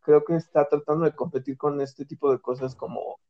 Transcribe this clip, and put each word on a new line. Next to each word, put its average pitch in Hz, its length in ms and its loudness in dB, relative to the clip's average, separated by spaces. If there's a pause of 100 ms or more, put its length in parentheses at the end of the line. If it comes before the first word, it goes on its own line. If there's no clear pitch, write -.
creo 147 220 6
que 170 120 0
está 156 320 0
tratando 151 360 0
de 151 100 0
competir 135 420 -6
con 143 240 -2
este 139 240 -8
tipo 143 280 -2
de 123 80 0
cosas 127 340 -6
como, - 560 -10